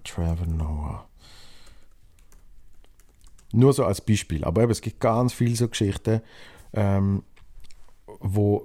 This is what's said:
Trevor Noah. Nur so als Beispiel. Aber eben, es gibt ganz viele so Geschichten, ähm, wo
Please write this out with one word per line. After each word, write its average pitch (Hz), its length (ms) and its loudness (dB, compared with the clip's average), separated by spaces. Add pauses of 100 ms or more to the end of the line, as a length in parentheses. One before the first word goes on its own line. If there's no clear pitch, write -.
Trevor 85 420 -4
Noah. 78 600 -6 (2500)
Nur 131 220 6
so 135 120 2
als 98 160 0
Beispiel. 98 440 0
Aber 82 180 2
eben, 120 80 4
es 107 100 0
gibt - 200 -10
ganz 120 320 2
viele 120 240 0
so 117 120 0
Geschichten, 110 520 -2 (520)
ähm, 98 520 0 (960)
wo 101 440 2